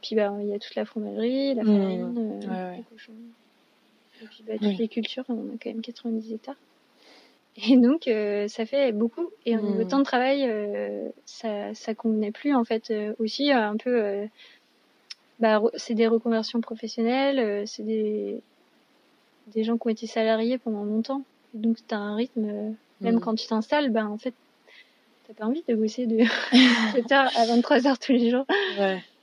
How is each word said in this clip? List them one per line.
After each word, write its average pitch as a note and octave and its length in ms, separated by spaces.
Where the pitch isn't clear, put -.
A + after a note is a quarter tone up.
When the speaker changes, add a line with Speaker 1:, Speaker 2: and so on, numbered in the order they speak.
Speaker 1:
puis, - 140
bah, G3+ 240
il G#3 80
y G#3 60
a G#3 40
toute - 160
la G#3+ 100
fromagerie, A3+ 720
la A3+ 80
Speaker 2:
Hmm. A3+ 40
Speaker 1:
farine, A3+ 380
euh, G#3 280
Speaker 2:
Ouais, F#3 240
ouais. F3+ 80
Speaker 1:
les A#3 60
cochons. A3 280
Et A3 40
puis, A3 200
bah, A3 80
toutes G#3 140
Speaker 2:
Oui. G3 100
Speaker 1:
les A3+ 100
cultures, A#3+ 400
on B3 60
a G#3+ 280
quand - 80
même A3+ 120
quatre-vingt-dix A3+ 500
hectares. C4 240
Et C4 80
donc, B3+ 320
euh, G#3 400
ça A3+ 160
fait C4+ 280
beaucoup. A#3 360
Et A#3 120
au A3 40
niveau G#3 240
Speaker 2:
Hmm. F3+ 40
Speaker 1:
temps C4+ 100
de C#4 60
travail, C4+ 420
euh, G#3 640
ça, G#3 500
ça A3 200
convenait G#3+ 380
plus, D4 220
en A#3+ 100
fait, A3+ 260
euh, G#3+ 280
aussi, A#3 340
euh, A3+ 160
un G#3 80
peu, A#3+ 260
euh, G3+ 240
bah, A3 200
re-, G#3+ 180
c'est A3+ 180
des A3+ 120
reconversions A3+ 560
professionnelles, A#3+ 760
euh, G#3 280
c'est - 160
des, G#3+ 580
des A3 100
gens A#3 120
qui A3+ 100
ont A#3 40
été A3 160
salariés A3+ 520
pendant G#3 260
longtemps. A3+ 380
Et A3+ 40
donc, A3+ 180
t'as A3+ 100
un G#3 200
rythme, A3+ 320
euh, G#3 220
même A3+ 140
Speaker 2:
Hmm. A#3 40
Speaker 1:
quand A3+ 160
tu - 100
t'installes, B3+ 440
bah, A3 160
en G#3 120
fait, B3+ 160
t'as G#3+ 80
pas G#3+ 120
envie D4 220
de A#3+ 60
bosser A3 320
de A3 120
<laughs> A#3 440
sept B3 180
heures C4+ 240
à A#3 100
vingt-trois A#3+ 400
heures C4+ 120
tous - 140
les A#3+ 180
jours. B3+ 160
Speaker 2:
Ouais, F#3+ 240